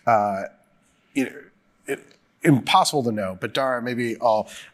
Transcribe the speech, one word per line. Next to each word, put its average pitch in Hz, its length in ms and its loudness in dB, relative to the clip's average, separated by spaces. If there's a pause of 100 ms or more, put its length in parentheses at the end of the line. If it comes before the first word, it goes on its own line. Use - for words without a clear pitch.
uh, 104 380 2 (680)
you 135 120 0
know, - 60 -12 (540)
it, - 140 -6 (420)
impossible 156 640 4
to 117 80 0
know, 95 280 -6
but 123 140 -6
Dara, 131 260 -2
maybe 117 400 -4
I'll, 110 280 2 (260)